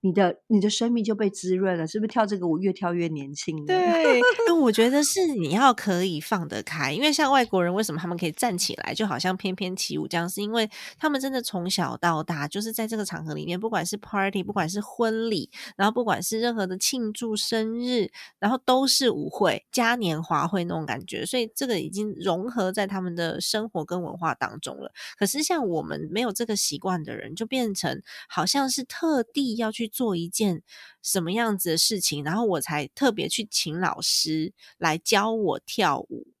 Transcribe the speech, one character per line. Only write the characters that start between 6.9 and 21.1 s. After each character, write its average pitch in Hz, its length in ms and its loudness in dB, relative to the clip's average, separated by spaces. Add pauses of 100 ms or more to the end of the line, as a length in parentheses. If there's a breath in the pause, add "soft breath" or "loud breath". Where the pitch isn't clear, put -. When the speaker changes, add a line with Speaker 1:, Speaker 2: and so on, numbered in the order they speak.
Speaker 2:
因 175 80 -2
为 302 100 4
像 294 220 4
外 254 140 6
国 185 180 2
人 175 80 2
为 202 100 2
什 208 120 -2
么 160 40 -2
他 175 80 -6
们 175 120 -4
可 175 80 -2
以 156 60 0
站 202 260 0
起 - 160 -2
来， - 180 -6
就 220 140 -2
好 143 120 -2
像 180 160 0
翩 190 220 -4
翩 185 180 -4
起 - 220 -4
舞 156 100 -2
这 175 120 -2
样， 170 100 -2
是 202 140 -6
因 208 100 -4
为 220 160 2 (300 loud breath)
他 311 100 0
们 285 100 2
真 269 140 -2
的 254 80 0
从 185 300 -4
小 165 260 0
到 165 260 2
大， 151 240 -4
就 196 140 -6
是 220 140 -6
在 226 120 -4
这 226 80 -6
个 208 120 -4
场 165 180 -8
合 156 80 -6
里 151 140 -6
面， 175 120 -4
不 220 120 -4
管 180 160 -2
是 202 100 -4
party， 196 460 -2
不 196 100 -4
管 170 160 0
是 202 140 -4
婚 226 480 0
礼， 180 200 -2 (260 loud breath)
然 196 120 4
后 226 40 2
不 240 120 0
管 185 180 2
是 220 180 -2
任 240 140 0
何 208 120 0
的 185 100 -4
庆 226 340 -2
祝 220 240 -4
生 226 460 -2
日， 247 300 2 (280 loud breath)
然 202 140 2
后 262 140 0
都 262 200 4
是 254 240 4
舞 - 200 -2
会、 - 420 2
嘉 233 240 4
年 170 260 0
华 160 240 0
会 175 180 0
那 175 100 -4
种 160 100 -2
感 131 220 -6
觉， - 180 -6